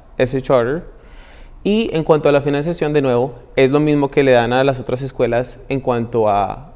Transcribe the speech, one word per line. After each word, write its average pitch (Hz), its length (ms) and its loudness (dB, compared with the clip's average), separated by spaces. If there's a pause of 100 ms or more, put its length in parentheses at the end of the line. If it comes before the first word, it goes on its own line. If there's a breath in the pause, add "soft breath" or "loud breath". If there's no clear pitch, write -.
(160)
ese 131 240 -2
charter. 131 440 0 (800 soft breath)
Y 214 300 -2
en 160 100 -2
cuanto 151 280 2
a - 20 4
la 143 80 4
financiación, 151 540 -4
de 147 80 2
nuevo, 127 320 0 (220)
es 131 140 4
lo 147 80 2
mismo 147 320 2
que 143 120 2
le 135 80 4
dan 120 240 4
a 131 100 2
las 131 160 -2
otras 127 220 -6
escuelas 123 680 -4
en 135 120 -4
cuanto 117 500 0
a, 101 460 -2